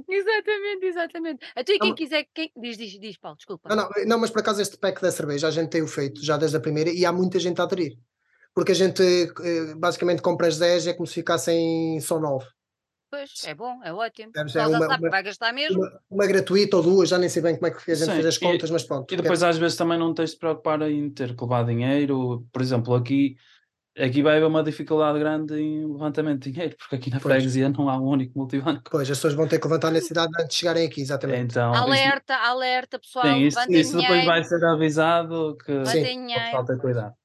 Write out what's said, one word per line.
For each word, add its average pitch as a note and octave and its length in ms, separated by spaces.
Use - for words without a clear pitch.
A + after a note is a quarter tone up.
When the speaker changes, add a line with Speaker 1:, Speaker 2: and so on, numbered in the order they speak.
Speaker 1:
Exatamente, G4+ 800
exatamente. E4 600
Então, F4+ 180
e - 20
Speaker 2:
Não, - 40
Speaker 1:
quem - 100
Speaker 2:
ma- - 40
Speaker 1:
quiser, D4+ 380
quem... D#4+ 220
Diz, A#3 220
diz, G3+ 220
diz, G3+ 180
Paulo, D#3 200
desculpa. - 320
Speaker 2:
Não, G#3+ 60
não, G3 140
não, A#3 140
mas A3+ 100
por G#3+ 100
acaso G#3 220
este G3 160
pack F#3+ 240
da F3+ 100
cerveja D3 380
a - 20
gente D#3+ 180
tem E3 120
o D#3 60
feito C#3+ 360
já D3 140
desde D3+ 180
a D3 40
primeira D#3 300
e F3 160
há E3+ 60
muita F#3 260
gente F3 220
a F3 60
aderir. E3+ 320
Porque C3 180
a F3+ 40
gente, F3+ 280
eh, E3+ 720
basicamente F3 460
compra F3 260
as D3+ 100
dez, F3 300
é E3+ 60
como F3 120
se - 100
ficassem E3 840
só D#3+ 200
nove. C#3 280
Speaker 1:
Pois, C#4 340
é D#3 80
bom, B3 300
é E3 100
ótimo. A3 380
Speaker 2:
Deve D3+ 180
Speaker 1:
Só A#2+ 40
Speaker 2:
ser D#3+ 60
Speaker 1:
já D3+ 100
Speaker 2:
uma, D#3+ 100
Speaker 1:
sabe D#3+ 160
que D#3+ 80
Speaker 2:
uma, E3 80
Speaker 1:
vai F#3+ 120
gastar A3+ 300
mesmo. G3+ 260
Speaker 2:
uma, - 300
uma G3+ 160
gratuita F#3+ 520
ou E3 40
duas, F3+ 280
já F3+ 80
nem F3+ 100
sei E3+ 140
bem E3 140
como E3+ 120
é D#3+ 40
que - 200
a - 40
gente D#3 100
Speaker 3:
Sim, D#3+ 80
Speaker 2:
fez D#3+ 120
as D#3 120
Speaker 3:
e, - 20
Speaker 2:
contas, F3 320
mas E3 120
pronto, C#3 300
Speaker 3:
e F3 40
depois E3+ 240
Speaker 2:
quer F3 80
Speaker 3:
às E3 80
vezes E3 200
também E3+ 220
não E3 140
tens D#3+ 180
de - 60
preocupar D#3 460
em D3 280
ter B2 240
que B2 80
levar A#2+ 220
dinheiro. B2+ 880
Por B2+ 80
exemplo, B2 340
aqui, C3+ 400
aqui C3+ 240
vai D3+ 140
haver D#3 80
uma D#3 180
dificuldade D3+ 560
grande D3+ 400
em D#3 320
levantamento D3 520
de C3+ 100
dinheiro, D#3 240
porque - 180
aqui B2+ 140
na C3 100
Speaker 2:
Pois. C#3 140
Speaker 3:
freguesia C3 340
não C#3+ 220
há C3 80
um C3 80
único C3+ 340
multibanco. C3+ 500
Speaker 2:
Pois, C#3 220
as C#3 60
pessoas D3+ 160
vão D#3 120
ter D#3 140
que D3+ 80
levantar D#3+ 240
na E3 80
cidade E3 400
antes E3 80
de - 80
chegarem E3 320
aqui, C#3+ 140
exatamente. C3 500
Speaker 3:
Então, A#2+ 220
isto A#3+ 100
Speaker 1:
Alerta, C4+ 540
alerta, B3+ 600
pessoal, - 280
Speaker 3:
Sim, C#3 200
isso, D3 140
Speaker 1:
levantem D#3+ 220
Speaker 3:
isso C#3 160
depois E3+ 100
Speaker 1:
dinheiro. E3+ 240
Speaker 3:
vai E3 140
ser E3+ 200
avisado D#3+ 920
que - 160
Speaker 1:
Levantem C#3 320
Speaker 2:
Sim. B3+ 160
Speaker 1:
dinheiro. A#3+ 200
Speaker 3:
o A3+ 40
pessoal C3 200
tem C3 120
cuidado. A#2+ 360